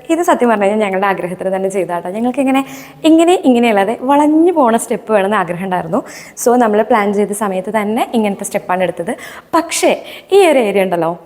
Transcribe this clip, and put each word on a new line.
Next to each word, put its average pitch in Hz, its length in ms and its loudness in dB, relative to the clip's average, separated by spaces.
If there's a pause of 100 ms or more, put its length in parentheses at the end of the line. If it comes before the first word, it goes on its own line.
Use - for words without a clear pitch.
(120)
ഇത് 330 160 0
സത്യം 254 220 2
പറഞ്ഞു 208 160 2
കഴിഞ്ഞാൽ 214 180 0
ഞങ്ങളുടെ 190 260 -2
ആഗ്രഹത്തിന് 185 460 -4
തന്നെ 190 200 -2
ചെയ്താ 175 200 -4
കേട്ടോ. 170 200 -8
ഞങ്ങൾക്ക് 240 280 -2
ഇങ്ങനെ, 262 180 0 (480)
ഇങ്ങനെ, 330 240 6 (140)
ഇങ്ങനെയല്ലാതെ 233 480 2 (140)
വളഞ്ഞു 302 480 4
പോണ 233 260 4
സ്റ്റെപ്പ് - 320 -6
വേണമെന്ന് 202 260 0
ആഗ്രഹം 175 260 -6
ഉണ്ടായിരുന്നു. 180 320 -4 (440)
So, 240 180 4
നമ്മൾ 214 200 2 (100)
പ്ലാൻ 208 260 2
ചെയ്ത 202 240 -2
സമയത്ത് 190 380 -4
തന്നെ 220 240 -2 (140)
ഇങ്ങനത്തെ 202 320 -2
സ്റ്റെപ്പാണ് 185 360 -2
എടുത്തത്. 175 260 -4 (440)
പക്ഷേ 330 360 0 (440)
ഈ 403 40 8 (120)
ഒരു 269 160 4
ഏരിയ 196 180 0
ഉണ്ടല്ലോ 170 260 -2 (140)